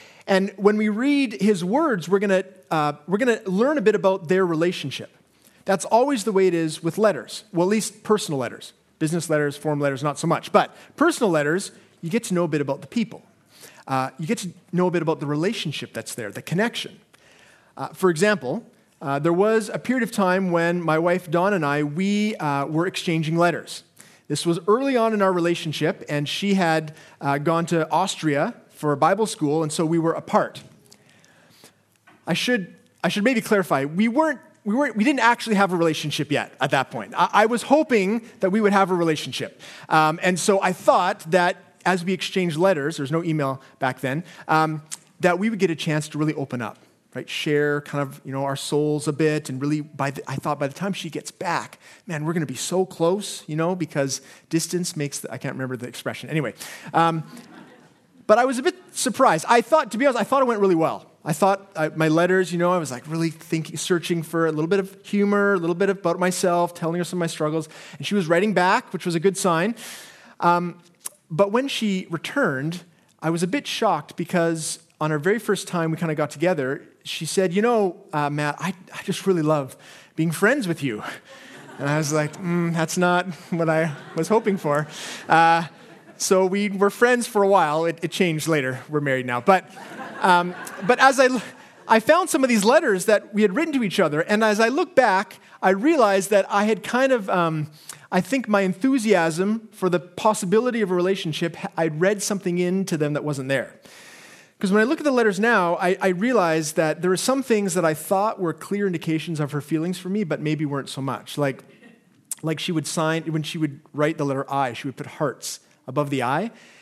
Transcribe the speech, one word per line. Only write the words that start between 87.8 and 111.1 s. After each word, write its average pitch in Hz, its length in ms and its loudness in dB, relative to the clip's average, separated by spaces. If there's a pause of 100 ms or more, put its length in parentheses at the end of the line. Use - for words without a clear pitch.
It, 165 180 -2
it 170 80 -4
changed 160 360 0
later. 131 420 0
We're 147 100 0
married 131 260 0
now. 123 160 -2
But, 185 260 4 (540)
um, 180 320 4 (320)
but 247 140 4
as 262 200 6
I 262 100 8
l-, 254 120 0 (460)
I 226 120 6
found 320 300 4
some 277 140 2
of 254 60 2
these 220 140 4
letters 233 420 4
that 208 280 2
we 208 80 2
had 196 140 4
written 320 180 0
to 254 100 0
each 190 160 -2
other, 156 220 2
and 208 220 2
as 214 160 2
I 226 80 4
look 285 280 -2
back, 214 440 4 (240)
I 190 80 6
realized 202 580 4
that 196 180 4
I 208 180 2
had 220 180 0
kind 262 280 0
of, 226 160 0
um, 160 440 0 (400)
I 185 100 2
think 262 260 -2
my 208 140 4
enthusiasm 196 1120 2
for 190 180 -2
the 175 100 0
possibility 220 800 0
of 185 100 -2
a - 20 0
relationship, 175 640 -2 (180)
I'd 160 240 -2
read 196 220 2
something 180 380 -2
into 180 380 0
them 147 160 0
that 143 100 -4
wasn't 135 260 -4
there. 131 300 -2 (800)
'Cause 190 120 0
when 208 80 4
I 214 40 6
look 285 160 0
at 302 60 -6
the 285 60 4
letters 220 280 2
now, 196 380 4
I, 185 220 0
I 196 100 2
realize 175 640 0
that 156 280 0
there 180 100 2
are 185 60 2
some 269 240 0
things 208 320 0
that 175 100 0
I 156 120 2
thought 202 440 -2
were 165 140 -2
clear 202 320 -4
indications 160 540 -4
of 143 140 -4
her 147 80 -4
feelings 165 360 -4
for 185 120 -12
me, 208 140 -2
but 151 160 -4
maybe 151 260 -2
weren't 139 220 -6
so - 140 -10
much. 127 340 -8